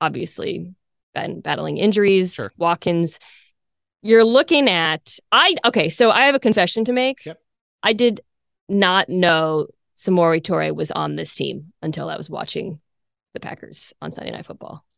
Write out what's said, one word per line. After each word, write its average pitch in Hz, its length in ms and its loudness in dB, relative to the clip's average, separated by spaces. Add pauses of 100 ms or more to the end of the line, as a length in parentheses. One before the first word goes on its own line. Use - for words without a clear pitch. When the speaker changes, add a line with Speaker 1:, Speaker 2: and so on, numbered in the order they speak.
Speaker 1:
obviously 160 720 -6 (400)
been - 260 -8
battling 147 380 -6
injuries, 196 560 2
Speaker 2:
Sure. 104 240 -2
Speaker 1:
walk-ins. 170 600 0 (840)
You're 226 220 6
looking 269 440 4
at, 165 500 -2 (140)
I, 320 320 4
okay, 180 240 2
so 220 220 4
I 254 160 4
have 277 80 4
a 269 40 2
confession 220 460 0
to 240 80 -2
make. 262 340 -2
Speaker 2:
Yep. 156 140 -14 (420)
Speaker 1:
I 220 120 2
did 233 260 2 (480)
not 196 400 2
know 160 580 2 (300)
Samori 170 440 2
Toure 156 320 -2
was 156 200 -4
on 151 240 -6
this 156 180 -8
team 143 380 -8 (100)
until 160 260 -8
I 156 80 -8
was 156 140 -14
watching 156 480 -10 (560)
the - 60 -12
Packers - 600 -12
on 151 120 -12
Sunday - 180 -12
Night 160 160 -14
Football. - 380 -20 (140)